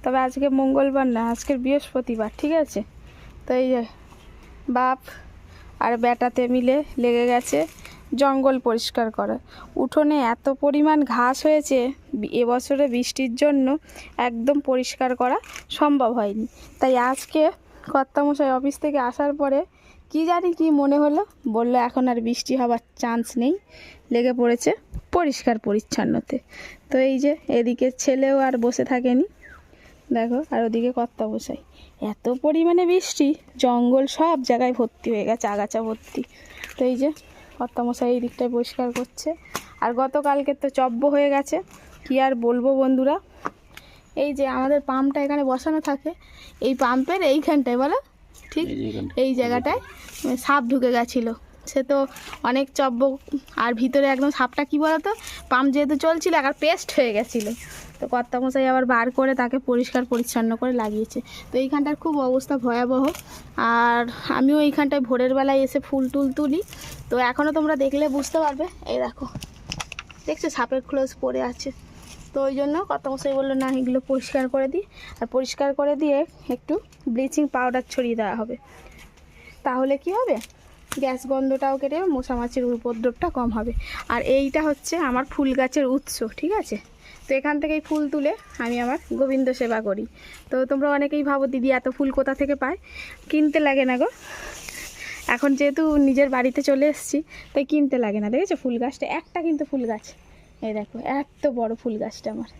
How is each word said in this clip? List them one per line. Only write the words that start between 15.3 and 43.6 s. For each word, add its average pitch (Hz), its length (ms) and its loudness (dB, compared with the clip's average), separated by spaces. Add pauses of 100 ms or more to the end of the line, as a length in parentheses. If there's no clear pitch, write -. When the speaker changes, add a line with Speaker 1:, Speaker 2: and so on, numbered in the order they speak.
Speaker 1:
সম্ভব 277 440 2
হয়নি। 220 340 -2 (340)
তাই 262 160 4
আজকে 269 540 2 (420)
কর্তামশাই 285 600 2
অফিস 269 260 -2
থেকে 294 200 -2
আসার 285 360 0
পরে 285 300 0 (460)
কি 320 160 0
জানি 349 260 2
কি 320 180 0
মনে 285 280 4
হলো, 294 280 2 (220)
বলল, 233 260 0
"এখন 247 340 2
আর 240 120 0
বৃষ্টি 240 360 -2
হবার 240 220 0 (180)
চান্স 233 400 -2
নেই।" 269 200 2 (540)
লেগে 240 220 2
পড়েছে 240 400 2 (400)
পরিষ্কার 269 460 0
পরিচ্ছন্নতে। 226 800 -2 (520)
তো 262 80 2
এই 262 200 4
যে 285 180 2 (120)
এদিকে 240 420 2
ছেলেও 269 480 2
আর 262 180 2
বসে 240 280 0
থাকেনি, 254 400 2 (880)
দেখো, 233 380 0
আর 233 140 0
ওদিকে 233 280 0
কর্তামশাই। 226 640 -4 (460)
এত 214 260 -6
পরিমাণে 330 580 2
বৃষ্টি, 339 480 2 (220)
জঙ্গল 247 500 4
সব 320 360 0
জায়গায় 247 300 2
ভর্তি 233 380 -2
হয়ে 208 140 0
গেছে, 226 220 -2
আগাছা 208 360 -2
ভর্তি। 220 400 -8 (560)
তো 254 60 0
এই 254 120 2
যে 277 160 0 (460)
কর্তামশাই 240 520 -2
এই 247 100 2
দিকটায় 240 300 -4
পরিষ্কার 240 420 -2
করছে। 254 420 -6 (460)
আর 233 140 0
গতকালকে 277 600 0
তো - 140 -4
চব্য 262 380 0
হয়ে 285 240 4
গেছে, 277 320 0 (460)
কি 262 120 2
আর 262 140 4
বলবো 240 420 2
বন্ধুরা। 262 420 4 (960)